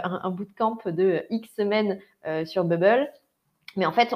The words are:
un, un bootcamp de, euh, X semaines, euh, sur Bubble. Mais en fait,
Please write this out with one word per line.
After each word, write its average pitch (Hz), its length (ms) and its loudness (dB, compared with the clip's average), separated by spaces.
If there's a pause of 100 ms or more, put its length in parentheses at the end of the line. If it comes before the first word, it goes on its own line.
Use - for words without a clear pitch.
un, 180 200 -6
un 185 60 -4
bootcamp 220 560 -4
de, 175 180 0
euh, 180 260 2
X 226 260 -6
semaines, 208 440 0 (280)
euh, 160 160 -2
sur 175 220 -2
Bubble. 196 440 4 (680)
Mais 185 80 2
en 156 80 0
fait, 233 220 2